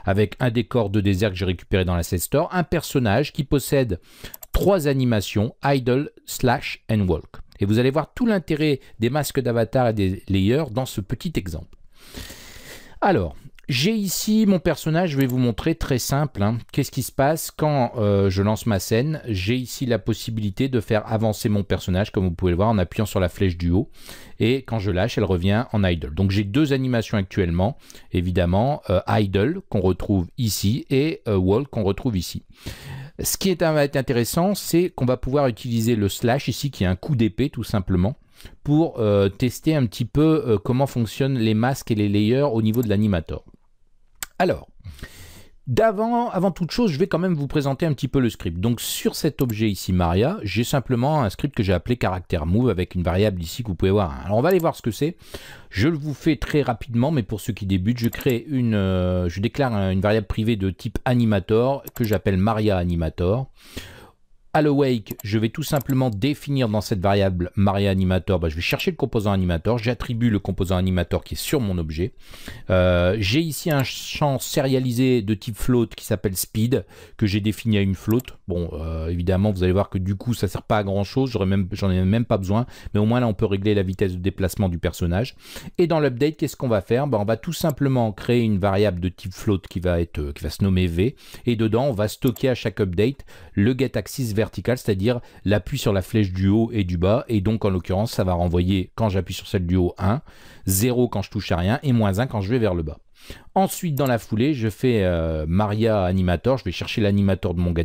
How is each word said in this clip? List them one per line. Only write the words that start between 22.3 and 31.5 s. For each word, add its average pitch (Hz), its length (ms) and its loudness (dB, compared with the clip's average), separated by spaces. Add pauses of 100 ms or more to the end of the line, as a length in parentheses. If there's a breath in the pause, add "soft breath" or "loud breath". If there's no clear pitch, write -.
pouvez 90 180 0
le 82 40 0
voir, 104 140 2
en 110 80 2
appuyant 92 260 0
sur 101 160 -2
la 90 80 2
flèche 92 300 -2
du 87 100 0
haut. 92 220 2 (500 loud breath)
Et 123 220 2
quand 113 160 -4
je 101 120 -2
lâche, 92 280 -2
elle 107 60 2
revient 95 480 2
en 104 120 2
idle. 80 300 -2
Donc 95 160 2
j'ai 101 140 2
deux 135 280 2
animations 127 460 0
actuellement, 95 580 0 (340 loud breath)
évidemment, 92 800 0
euh, 92 180 2
idle 107 640 0
qu'on 101 140 -2
retrouve 92 460 0 (100)
ici 113 500 -2
et, 147 400 0
euh, 104 80 2
walk 98 320 2